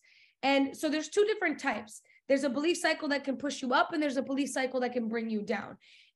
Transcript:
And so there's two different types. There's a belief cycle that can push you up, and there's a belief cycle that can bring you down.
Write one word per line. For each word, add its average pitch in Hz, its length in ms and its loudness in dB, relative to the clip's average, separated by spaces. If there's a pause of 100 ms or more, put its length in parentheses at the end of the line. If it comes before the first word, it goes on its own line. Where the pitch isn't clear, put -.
(440)
And 269 340 2
so 311 120 0
there's 302 200 -2
two 415 160 4
different 370 340 0
types. - 440 -4 (260)
There's 269 140 4
a 277 80 2
belief 302 260 0
cycle 320 320 0
that 277 140 0
can 269 120 -2
push 269 280 -6
you 247 100 0
up, 339 200 2
and 302 100 0
there's 269 140 0
a 269 40 0
belief 277 280 -2
cycle 262 320 -2
that 240 120 -2
can 233 140 -2
bring 226 200 -2
you 214 140 -2
down. - 360 -6 (380)